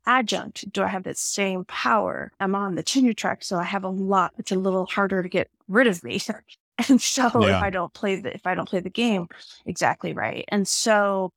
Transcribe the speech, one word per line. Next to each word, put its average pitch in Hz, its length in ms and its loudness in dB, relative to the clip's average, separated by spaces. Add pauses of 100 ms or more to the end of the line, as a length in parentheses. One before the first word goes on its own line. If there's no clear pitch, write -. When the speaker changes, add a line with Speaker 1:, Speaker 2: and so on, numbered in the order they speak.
Speaker 1:
adjunct, 226 680 -2
do 196 100 -2
I 190 60 2
have 190 160 -4
that - 140 -8
same 190 460 -2
power? - 760 -2
I'm 196 140 0
on 196 220 -2
the - 60 -4
tenure 254 300 4
track, - 320 -4
so 185 140 -2
I 175 60 -2
have 190 200 -6
a 190 40 -4
lot. 190 500 2
It's - 140 -6
a 190 40 2
little 185 300 0
harder 196 360 0
to 180 60 -4
get - 220 -2 (180)
rid 233 180 6
of 180 160 0
me. 120 220 -4
<laughs> - 640 -8
And 254 140 8
so 247 320 2
Speaker 2:
Yeah. 202 240 4
Speaker 1:
if - 40 0
I 202 60 0
don't 180 240 -4
play 196 240 -2
the, - 180 -8
if - 120 -10
I 185 80 0
don't 175 140 -6
play 185 120 -2
the 185 80 -10
game 202 400 0 (380)
exactly 160 480 -2
right. - 340 -6
And 202 180 0
so 202 720 2